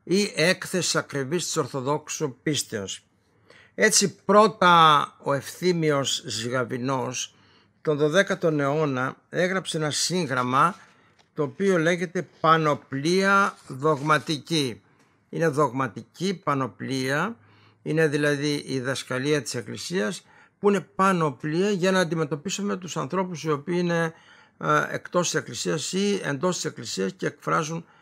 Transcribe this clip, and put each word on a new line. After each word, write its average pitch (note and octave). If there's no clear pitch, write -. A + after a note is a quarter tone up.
ή G3
έκθεση F3
ακριβής C#3+
της -
ορθοδόξου C#3+
πίστεως. A2+
Έτσι, G3+
πρώτα F3
ο C#3
Ευθύμιος D3+
Ζυγαβηνός B2
τον D3+
δωδέκατο F3
αιώνα C#3+
έγραψε F3+
ένα D#3
σύγγραμμα, C#3
το D#3
οποίο F#3+
λέγεται E3+
«Πανοπλία E3
Δογματική». C#3+
Είναι D#3+
δογματική C3+
πανοπλία, C3+
είναι D#3
δηλαδή D3
η C#3+
διδασκαλία C3
της -
Εκκλησίας, C#3+
που G3+
είναι G3
πανοπλία E3
για F#3+
να F#3
αντιμετωπίσουμε E3+
τους F3
ανθρώπους F3
οι D#3
οποίοι D3+
είναι, E3+
ε, D3+
εκτός -
της D#3
Εκκλησίας C3+
ή G3
εντός E3+
της -
Εκκλησίας D#3
και -
εκφράζουν D#3+